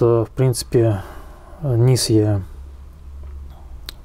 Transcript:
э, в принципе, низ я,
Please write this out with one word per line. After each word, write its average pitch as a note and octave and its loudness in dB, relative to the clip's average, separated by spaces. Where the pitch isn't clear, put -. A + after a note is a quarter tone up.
э, A#2 4
в - -8
принципе, A2+ 2
низ B2 2
я, G#2+ 4